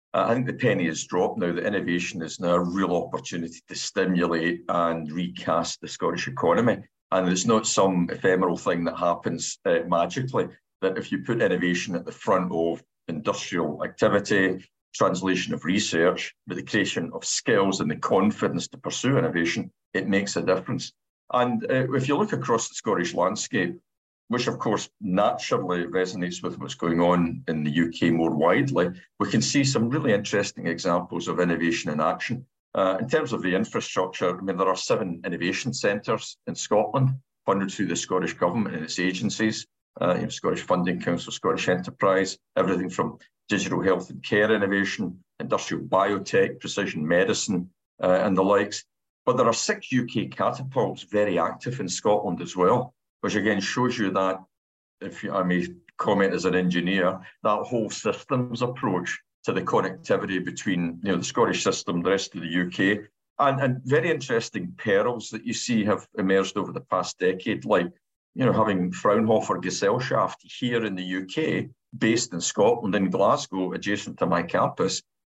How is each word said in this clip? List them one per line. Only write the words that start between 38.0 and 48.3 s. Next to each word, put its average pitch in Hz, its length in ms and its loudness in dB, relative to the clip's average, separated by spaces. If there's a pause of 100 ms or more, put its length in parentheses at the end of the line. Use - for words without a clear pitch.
Government 92 400 -2
and 80 120 -8
its - 140 -6
agencies, 101 680 -2 (320)
uh, 90 160 2
you 90 60 -2
know, 90 80 -4
Scottish 90 320 -4
Funding 90 400 0
Council, - 320 -4
Scottish - 340 -2
Enterprise, 95 720 0 (180)
everything 90 340 0
from 80 280 -4 (320)
digital 90 340 0
health 92 280 0
and - 120 -16
care 107 300 4
innovation, 98 680 0 (200)
industrial 95 420 -2
biotech, 98 800 2
precision 95 440 -4
medicine, 90 640 2 (320)
uh, 92 220 4
and 95 140 2